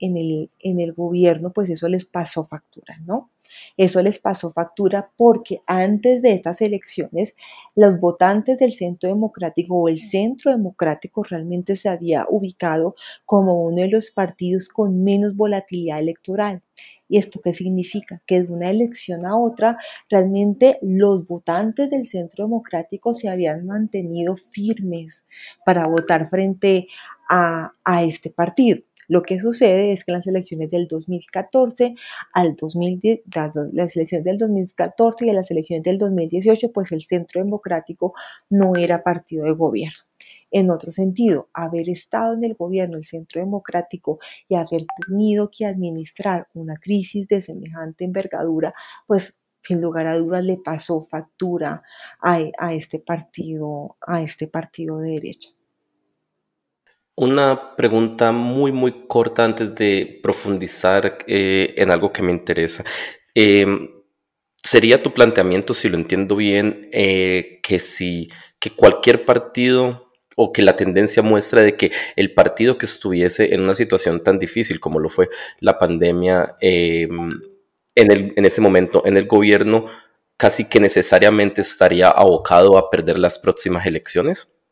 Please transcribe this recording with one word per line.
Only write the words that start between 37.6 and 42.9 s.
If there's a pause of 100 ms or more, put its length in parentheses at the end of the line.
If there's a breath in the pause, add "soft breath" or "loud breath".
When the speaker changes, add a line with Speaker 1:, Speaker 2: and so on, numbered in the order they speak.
Speaker 1:
no
era
partido
de
gobierno. (520 soft breath)
En
otro
sentido,
haber
estado
en
el
gobierno,